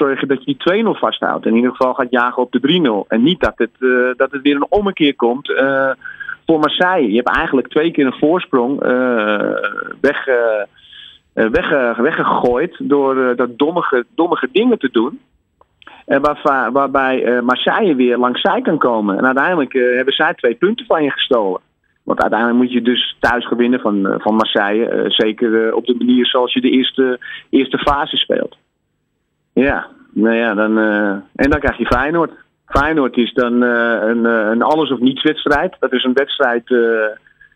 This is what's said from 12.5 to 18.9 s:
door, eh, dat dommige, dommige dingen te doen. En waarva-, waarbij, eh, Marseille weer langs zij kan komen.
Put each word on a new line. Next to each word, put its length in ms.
door, 380
eh, 80
dat 200
dommige, 480
dommige 360
dingen 280
te 120
doen. 280
En 160
waarva-, 500
waarbij, 520
eh, 180
Marseille 540
weer 220
langs 240
zij 200
kan 160
komen. 400